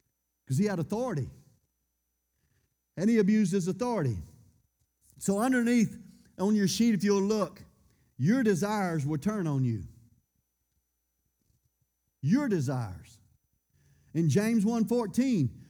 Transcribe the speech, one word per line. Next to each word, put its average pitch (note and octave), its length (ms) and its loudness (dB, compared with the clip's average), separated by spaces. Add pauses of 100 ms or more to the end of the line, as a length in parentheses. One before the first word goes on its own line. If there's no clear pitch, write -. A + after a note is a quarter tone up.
(480)
'Cause C3 80 -2
he F#3+ 80 0
had G3 140 -4
authority. G3+ 500 -6 (1700)
And G3 140 0
he A#3 80 4
abused G#3 340 4
his F#3+ 140 0
authority. F#3 560 -2 (960)
So G3 220 -2
underneath A#3+ 580 2 (400)
on G3+ 160 2
your G3+ 140 2
sheet, A#3 260 2
if E3+ 80 -2
you'll G3+ 200 2
look, G3+ 380 -2 (580)
your G#3+ 260 2
desires G3 600 0
will D3+ 140 -2
turn F#3+ 300 -2
on C3+ 160 0
you. A2+ 180 -2 (2500)
Your B3 260 2
desires. B2 680 -4 (960)
In D#3+ 160 2
James G#3 340 2
one A3+ 200 0
fourteen, A#3 640 0 (200)